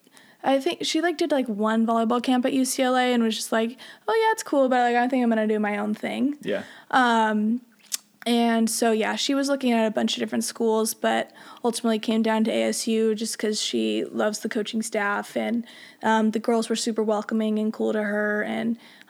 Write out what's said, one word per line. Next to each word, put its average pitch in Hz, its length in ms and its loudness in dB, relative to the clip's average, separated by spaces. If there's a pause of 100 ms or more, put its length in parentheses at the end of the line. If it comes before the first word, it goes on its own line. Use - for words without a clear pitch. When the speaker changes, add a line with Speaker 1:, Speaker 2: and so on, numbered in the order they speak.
(440)
Speaker 1:
I 269 160 2
think 339 260 -4
she, 320 160 -2
like, 330 160 0
did, 330 140 0
like, 262 160 2
one 214 380 0
volleyball 226 380 2
camp 254 220 2
at 262 80 0
U 262 100 2
C 262 200 -2
L 254 120 2
A 247 180 2
and 233 100 2
was 220 120 0
just - 160 -8
like, 226 260 -2 (300)
"Oh, 427 60 2
yeah, 440 180 4
it's 440 120 -2
cool, 269 260 2
but, 254 120 2
like, 240 140 2
I 240 120 2
think 254 160 2
I'm 233 60 4
gonna 220 180 2
do 214 120 0
my 208 180 -2
own 208 160 -2
thing." 233 480 -2
Speaker 2:
Yeah. - 220 -4 (280)
Speaker 1:
Um, 226 680 2 (640)
and 233 440 2
so, 226 220 2
yeah, 214 240 0
she 285 180 -2
was 277 140 0
looking 269 240 0
at 226 160 2
a 214 40 -2
bunch 220 240 -2
of - 40 -4
different 226 240 -2
schools, 220 500 0
but 226 380 -2 (320)
ultimately 226 340 0
came 220 260 0
down 220 200 2
to 220 80 0
A 226 120 0
S 220 220 -2
U 220 300 2
just 220 240 -6
'cause 214 220 -2
she 220 420 -2
loves 214 360 -2
the 220 100 -6
coaching 220 320 -4
staff 208 560 -4
and, 226 280 -2 (380)
um, 220 280 2
the 220 80 -2
girls 226 300 0
were 233 60 -2
super 220 280 -2
welcoming 220 540 0
and 214 140 -2
cool 220 220 -2
to 214 100 0
her. 208 400 -2
And, 226 340 -2 (320)